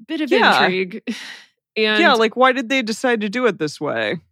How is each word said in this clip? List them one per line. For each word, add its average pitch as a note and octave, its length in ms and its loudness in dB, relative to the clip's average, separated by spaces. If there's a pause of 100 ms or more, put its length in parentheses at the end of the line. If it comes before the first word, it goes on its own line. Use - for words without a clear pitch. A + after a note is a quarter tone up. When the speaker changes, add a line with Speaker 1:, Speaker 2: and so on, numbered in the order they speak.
Speaker 1:
bit D#4 140 -6
of C#4+ 100 -4
Speaker 2:
Yeah. C#4 340 4
Speaker 1:
intrigue. F#3 380 -4 (720)
And G#3+ 240 0
Speaker 2:
Yeah, D#4+ 140 6
like, A3 220 0
why B3+ 160 4
did B3 180 -4
they C4+ 100 2
decide A#3 420 -2
to G#3+ 60 -2
do B3 180 -4
it G3 120 0
this D3+ 220 -6
way? A#2 400 -4 (120)